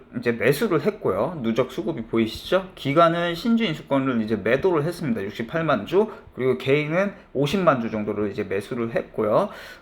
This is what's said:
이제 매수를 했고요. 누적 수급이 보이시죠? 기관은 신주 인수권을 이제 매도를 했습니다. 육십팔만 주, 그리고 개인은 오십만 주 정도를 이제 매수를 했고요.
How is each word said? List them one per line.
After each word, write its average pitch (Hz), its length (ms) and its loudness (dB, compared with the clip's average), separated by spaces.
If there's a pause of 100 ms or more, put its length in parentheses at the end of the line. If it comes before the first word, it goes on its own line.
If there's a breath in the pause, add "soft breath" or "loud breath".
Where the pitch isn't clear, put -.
(200)
이제 120 120 2
매수를 143 500 2
했고요. 143 600 -2
누적 113 300 0
수급이 170 320 -6
보이시죠? 117 720 0
기관은 170 580 2
신주 226 300 2
인수권을 135 580 0
이제 110 140 0
매도를 139 480 2
했습니다. 147 400 -2
육십팔만 147 640 -2
주, 208 240 2 (240 loud breath)
그리고 123 240 0
개인은 151 540 0 (200 loud breath)
오십만 143 480 2
주 113 80 -4
정도를 104 400 -2
이제 98 140 -4
매수를 113 500 -4
했고요. 147 560 0 (320 loud breath)